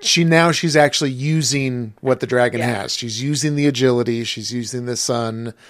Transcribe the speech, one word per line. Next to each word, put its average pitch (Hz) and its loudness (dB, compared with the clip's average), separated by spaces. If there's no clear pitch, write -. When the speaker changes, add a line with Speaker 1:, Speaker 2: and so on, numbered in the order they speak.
Speaker 1:
she, - 0
now 165 4
she's 151 0
actually 147 4
using 131 -2
what 131 2
the 127 -2
dragon 123 2
Speaker 2:
Yeah. 117 -2
Speaker 1:
has. - -6
She's 113 -8
using 147 -2
the 143 2
agility. 120 2
She's 107 -8
using 120 -6
the 120 -4
sun. 117 -4